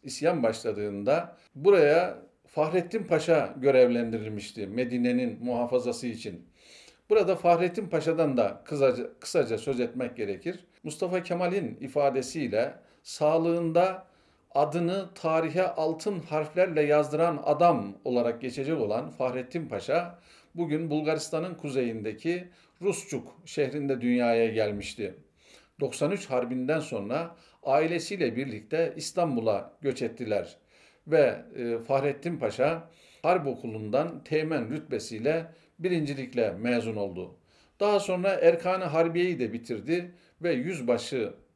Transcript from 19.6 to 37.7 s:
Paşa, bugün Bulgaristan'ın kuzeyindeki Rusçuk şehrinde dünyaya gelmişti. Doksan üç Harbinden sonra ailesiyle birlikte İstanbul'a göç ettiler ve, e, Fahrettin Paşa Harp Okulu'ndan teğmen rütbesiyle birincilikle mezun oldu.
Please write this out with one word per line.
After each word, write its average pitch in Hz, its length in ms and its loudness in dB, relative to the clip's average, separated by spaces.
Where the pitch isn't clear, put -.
Paşa, 139 520 -4
bugün 160 360 -2
Bulgaristan'ın 156 640 -2
kuzeyindeki 127 920 -4
Rusçuk - 600 -6
şehrinde 139 560 -2
dünyaya 120 480 4
gelmişti. 104 680 -4
Doksan 143 300 -2
üç 202 200 -6
Harbinden 127 500 -2
sonra 135 560 -6
ailesiyle 160 760 0
birlikte 139 600 -4
İstanbul'a 117 840 -2
göç 127 220 -2
ettiler 107 540 -4
ve, 147 360 4
e, 117 220 -4
Fahrettin 139 600 -2
Paşa 143 500 -2
Harp 165 240 2
Okulu'ndan 123 800 -4
teğmen 151 460 -2
rütbesiyle 143 760 -4
birincilikle 139 760 -2
mezun 113 440 -2
oldu. 95 400 -8